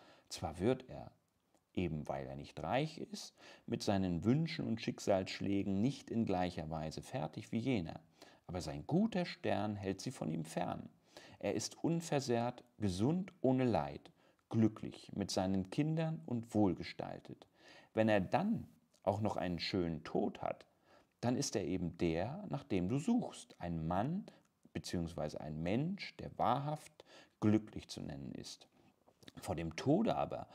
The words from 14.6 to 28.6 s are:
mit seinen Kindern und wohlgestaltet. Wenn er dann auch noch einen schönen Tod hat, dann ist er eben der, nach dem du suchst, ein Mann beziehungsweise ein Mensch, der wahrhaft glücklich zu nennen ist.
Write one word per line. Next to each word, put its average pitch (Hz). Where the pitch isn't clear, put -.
mit 101
seinen 95
Kindern 160
und 117
wohlgestaltet. -
Wenn 110
er 104
dann 175
auch 104
noch 101
einen 87
schönen 85
Tod -
hat, -
dann 123
ist 123
er 95
eben 87
der, 98
nach 143
dem 90
du 120
suchst, -
ein 82
Mann 139
beziehungsweise 82
ein 78
Mensch, 139
der -
wahrhaft 139
glücklich 107
zu -
nennen 67
ist. -